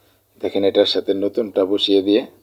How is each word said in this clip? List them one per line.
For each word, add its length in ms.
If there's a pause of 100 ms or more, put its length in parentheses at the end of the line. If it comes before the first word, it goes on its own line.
(420)
দেখেন 240
এটার 280
সাথে 220
নতুনটা 500
বসিয়ে 380
দিয়ে 180 (220)